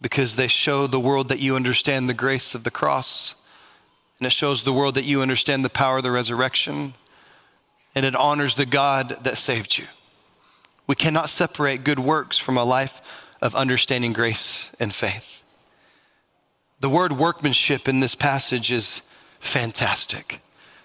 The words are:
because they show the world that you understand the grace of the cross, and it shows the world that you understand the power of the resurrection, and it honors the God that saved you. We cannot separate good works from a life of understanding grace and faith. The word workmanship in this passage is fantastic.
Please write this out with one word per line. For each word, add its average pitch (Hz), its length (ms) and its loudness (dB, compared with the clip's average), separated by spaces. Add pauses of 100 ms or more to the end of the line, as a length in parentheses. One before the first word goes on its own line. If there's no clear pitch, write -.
because 123 360 0
they 127 100 2
show 139 400 2
the 127 140 0
world 135 280 2
that 123 120 0
you 135 160 2
understand 127 520 0
the 123 60 0
grace 123 400 0
of 117 100 -8
the 120 60 -2
cross, - 640 -2 (840)
and 127 80 -4
it 127 40 2
shows 139 320 0
the 135 100 0
world 135 220 2
that 131 100 0
you 139 160 0
understand 131 440 0
the 127 40 2
power 131 300 2
of 131 60 -2
the 127 60 0
resurrection, 127 840 -2 (1000)
and 135 120 0
it 127 80 -2
honors 143 400 2
the 139 120 2
God 135 440 2 (140)
that 120 120 0
saved 113 400 -2
you. - 100 -6 (1000)
We 139 80 2
cannot 156 340 0
separate 139 540 0
good 143 160 0
works 143 400 0
from 131 180 0
a 120 80 2
life - 640 -2 (160)
of 117 120 0
understanding 123 580 0
grace 113 680 -2
and 104 160 -2
faith. - 480 -6 (1400)
The 135 120 0
word 170 220 4
workmanship 139 760 0
in 131 120 4
this 131 140 2
passage 131 560 0
is 117 300 0 (400)
fantastic. - 1000 -2 (440)